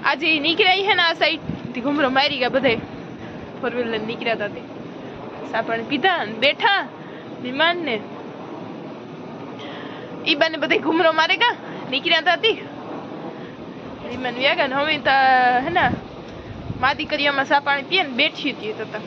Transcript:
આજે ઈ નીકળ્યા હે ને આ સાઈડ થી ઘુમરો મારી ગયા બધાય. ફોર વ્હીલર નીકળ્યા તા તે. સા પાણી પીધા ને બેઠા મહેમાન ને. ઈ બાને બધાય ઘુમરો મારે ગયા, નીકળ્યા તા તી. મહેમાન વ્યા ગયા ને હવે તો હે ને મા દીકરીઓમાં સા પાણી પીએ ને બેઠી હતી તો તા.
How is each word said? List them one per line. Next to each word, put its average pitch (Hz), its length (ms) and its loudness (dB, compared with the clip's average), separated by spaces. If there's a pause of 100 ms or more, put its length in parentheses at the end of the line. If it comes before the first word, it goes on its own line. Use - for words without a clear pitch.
આજે 294 240 2
ઈ 311 120 4
નીકળ્યા 339 340 4
હે 392 220 4
ને 359 60 2
આ 330 120 4
સાઈડ 320 260 2 (340)
થી 247 80 -6
ઘુમરો 285 280 2
મારી 277 280 2
ગયા 247 120 2
બધાય. 247 260 4 (840)
ફોર 240 140 -4
વ્હીલર 226 240 -2
નીકળ્યા 226 360 -4
તા 214 120 -4
તે. - 140 -8 (920)
સા - 100 0
પાણી 294 220 -2
પીધા 294 420 2
ને 214 80 -6
બેઠા 294 540 2 (560)
મહેમાન 302 340 2
ને. 269 220 -2 (2250)
ઈ 311 80 4
બાને 320 220 2
બધાય 311 220 2
ઘુમરો 320 320 4
મારે 320 240 4
ગયા, 466 200 4 (360)
નીકળ્યા 320 300 2
તા 339 140 4
તી. 415 260 2 (1400)
મહેમાન 247 300 -4
વ્યા 269 200 4
ગયા 320 120 2
ને 254 80 -2
હવે 302 220 2
તો 294 120 2 (540)
હે 320 60 -2
ને 339 200 4 (920)
મા 269 140 4
દીકરીઓમાં 285 520 2
સા 285 140 6
પાણી 277 240 0
પીએ 349 200 2
ને 294 60 -2
બેઠી 269 420 0
હતી 208 220 -6
તો 180 120 -6
તા. 160 220 -8